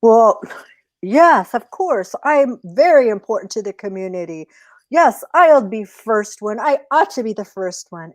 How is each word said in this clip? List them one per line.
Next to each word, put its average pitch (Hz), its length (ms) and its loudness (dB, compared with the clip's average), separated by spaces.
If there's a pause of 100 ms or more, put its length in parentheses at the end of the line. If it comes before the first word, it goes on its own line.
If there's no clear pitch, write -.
Well, 226 400 4 (300)
<laughs> - 300 -20
yes, 254 520 2
of 226 180 -8
course. 262 520 -6
I'm 277 400 0
very 254 460 2
important 202 420 -6
to 220 100 -8
the 196 120 -10
community. 180 720 -10 (420)
Yes, 294 340 0 (100)
I'll 302 340 6
be 214 180 -8
first 208 560 -6
one. 214 180 -6
I 277 200 -2 (120)
ought 311 200 2
to 254 120 -8
be 220 100 -6
the 202 120 -10
first 185 440 -10
one. 170 260 -18